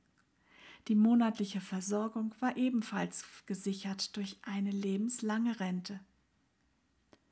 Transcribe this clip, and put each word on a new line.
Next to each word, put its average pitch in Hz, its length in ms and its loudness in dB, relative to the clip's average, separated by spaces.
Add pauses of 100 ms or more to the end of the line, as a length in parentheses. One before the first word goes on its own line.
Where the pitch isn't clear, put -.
(880)
Die 220 80 4
monatliche 220 640 6
Versorgung 208 800 -4
war 254 180 0
ebenfalls 220 680 0 (220)
gesichert 196 720 -4
durch 196 260 -6
eine 196 260 -2
lebenslange 214 920 0
Rente. 185 400 -4 (1300)